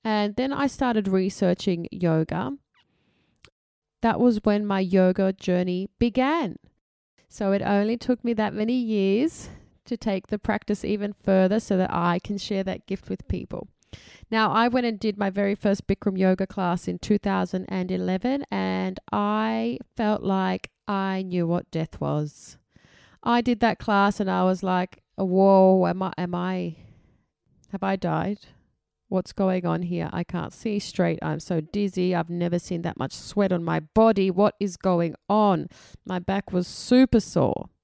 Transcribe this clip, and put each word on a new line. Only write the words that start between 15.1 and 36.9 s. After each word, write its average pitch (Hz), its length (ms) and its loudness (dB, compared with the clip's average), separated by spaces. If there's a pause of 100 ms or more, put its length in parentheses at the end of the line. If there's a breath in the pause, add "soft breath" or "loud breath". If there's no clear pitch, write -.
my 202 140 -2
very 196 240 0
first 196 320 0
Bikram 196 320 -2
yoga 185 280 2
class 180 400 -4
in 175 120 -6
two 208 200 0
thousand 185 500 -2
and 185 220 -4
eleven, 185 600 -2
and 185 500 -4 (100)
I 220 680 -2 (180)
felt 214 260 0
like 185 480 -2 (160)
I 190 360 -4
knew 180 240 -2
what 175 240 -2
death 160 300 -6
was. 147 580 -4 (640 soft breath)
I 240 180 2
did 233 200 0
that 226 180 2
class 202 420 2
and 190 100 0
I 185 140 2
was 185 180 2
like, 185 400 -2 (140)
"Whoa, 190 680 6
am 180 180 -2
I, 185 120 -4
am 180 180 -4
I, 180 420 -4 (960 soft breath)
have 196 100 -6
I 196 140 0
died? 180 420 -2 (680)
What's 190 240 -4
going 185 340 0
on 170 160 0
here? 170 300 -4
I 170 100 -4
can't 170 300 -6
see 208 260 -6
straight. 170 420 0
I'm 156 200 -4
so 165 200 -4
dizzy. 185 540 -2
I've 170 160 -2
never 175 300 -2
seen 170 220 -8
that 175 160 -6
much 135 140 -4
sweat 196 400 -2
on 170 120 -2
my 160 160 0
body. 202 500 4
What 196 300 2
is 190 160 -4
going 170 400 0 (120)
on?" 202 380 2 (400 loud breath)
My 180 140 -4
back 196 320 -4
was 180 160 -2
super 247 500 4